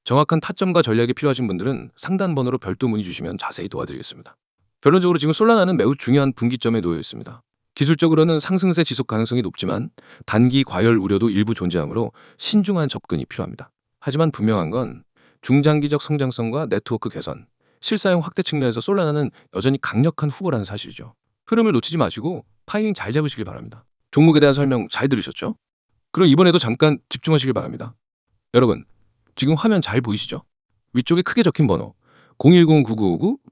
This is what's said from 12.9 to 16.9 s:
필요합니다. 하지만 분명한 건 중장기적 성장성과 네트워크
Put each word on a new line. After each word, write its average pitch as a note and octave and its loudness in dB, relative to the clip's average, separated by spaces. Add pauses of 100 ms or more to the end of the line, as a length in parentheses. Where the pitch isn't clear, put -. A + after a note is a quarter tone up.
필요합니다. - -12 (280)
하지만 D3+ -2
분명한 G2+ 0
건 G#2 -8 (380)
중장기적 D3 2
성장성과 C3 -4
네트워크 G#2 -4